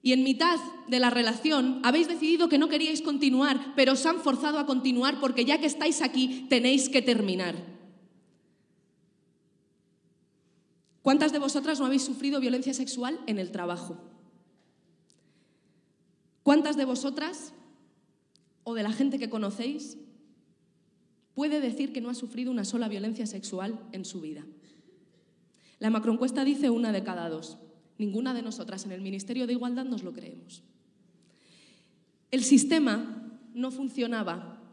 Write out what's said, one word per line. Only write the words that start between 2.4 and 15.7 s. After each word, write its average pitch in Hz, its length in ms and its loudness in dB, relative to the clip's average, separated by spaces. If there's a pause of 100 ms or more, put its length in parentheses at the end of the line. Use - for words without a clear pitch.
que 302 100 4
no 302 120 4
queríais 311 320 0
continuar, 277 720 2
pero 262 160 6
os 262 140 2
han 330 160 2
forzado 294 360 0
a 294 80 0
continuar 262 540 2
porque 254 240 0
ya 285 160 4
que 311 60 0
estáis 302 360 0
aquí, 262 480 0
tenéis 262 380 4
que 262 140 4
terminar. 190 520 0 (3500)
¿Cuántas 294 320 4
de 294 60 -2
vosotras 285 420 -2
no 262 40 0
habéis 269 180 2
sufrido 277 360 -2
violencia 254 340 -2
sexual 254 540 -6
en 214 120 -2
el 180 120 -6
trabajo? 175 460 -8 (2500)